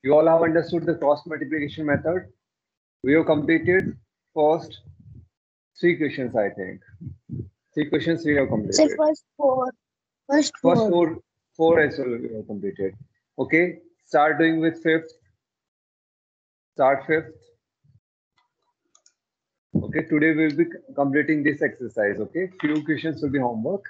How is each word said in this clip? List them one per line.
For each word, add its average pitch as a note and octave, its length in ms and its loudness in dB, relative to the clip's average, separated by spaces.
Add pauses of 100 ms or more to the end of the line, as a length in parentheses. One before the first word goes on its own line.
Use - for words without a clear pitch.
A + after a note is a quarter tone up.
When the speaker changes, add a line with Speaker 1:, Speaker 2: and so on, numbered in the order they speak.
Speaker 1:
You C3+ 120 2
all D#3 120 6
have E3 140 6
understood E3 440 0
the E3+ 100 0
cross D3 300 0
multiplication D3+ 600 -8
method? D3+ 420 -2 (760)
We C3+ 100 2
have D#3+ 120 4
completed D#3+ 720 0 (360)
first D#3+ 460 0 (1000)
three F3 180 2
questions, C3 380 -4
I G#2 140 2
think. F#2+ 320 -10 (920)
Three D3+ 160 -4
questions E3 360 -2
we D3 100 2
have C3+ 140 2
completed. - 260 -2
Speaker 2:
Sir, D4+ 220 4
first D4+ 280 0 (120)
four. C4 340 0 (580)
First C#4+ 320 2
Speaker 1:
First - 200 4
Speaker 2:
four. G#3+ 80 2
Speaker 1:
four, E3+ 280 2 (400)
four E3 240 4
as C3+ 160 0
well B2+ 200 -4
we A#2 180 -10
have G#2+ 120 -12
completed. G2 480 -6 (420)
Okay, E3 420 0 (260)
start D3+ 340 2
doing D#3+ 200 2
with D#3+ 220 -2
fifth. D#3+ 300 0 (1600)
Start C#3 320 2
fifth. D#3+ 260 -2 (2500)
Okay, D#3 280 -4
today D#3 300 2
we'll D3+ 220 0
be E3 100 2
c-, - 300 -16
completing C#3+ 480 0
this D3 180 -2
exercise. G#2+ 580 -4
Okay, F3 300 -6 (120)
few D3+ 220 -2
questions D3+ 380 -4
will D3 80 -2
be C#3 100 -2
homework B2 500 -4